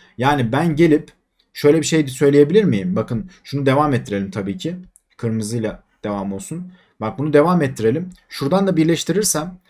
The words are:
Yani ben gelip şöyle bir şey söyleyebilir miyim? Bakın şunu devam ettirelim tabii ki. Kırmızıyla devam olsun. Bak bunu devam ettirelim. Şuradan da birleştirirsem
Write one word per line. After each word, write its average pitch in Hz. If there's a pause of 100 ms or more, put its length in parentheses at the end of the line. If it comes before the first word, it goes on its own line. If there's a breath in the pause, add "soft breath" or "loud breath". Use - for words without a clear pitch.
(180 loud breath)
Yani 127
ben 156
gelip 156 (420)
şöyle 147
bir 147
şey 156
söyleyebilir 147
miyim? 98
Bakın 113 (140)
şunu 139
devam 139
ettirelim 101
tabii 98
ki. 170 (420)
Kırmızıyla 110 (200)
devam 101
olsun. 165 (300 loud breath)
Bak 107
bunu 147
devam 165
ettirelim. 131 (200)
Şuradan 185
da 180
birleştirirsem 165 (120)